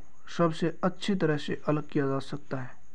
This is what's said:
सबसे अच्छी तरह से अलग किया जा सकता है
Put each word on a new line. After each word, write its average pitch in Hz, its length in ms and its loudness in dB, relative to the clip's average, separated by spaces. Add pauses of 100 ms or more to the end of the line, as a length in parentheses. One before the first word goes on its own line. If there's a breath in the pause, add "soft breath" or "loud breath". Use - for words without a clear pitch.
(380)
सबसे 165 460 2
अच्छी 190 320 2
तरह 156 220 4
से - 300 -4
अलग 151 200 2
किया 143 200 2
जा 135 120 2
सकता - 380 -4
है 127 200 -4 (180)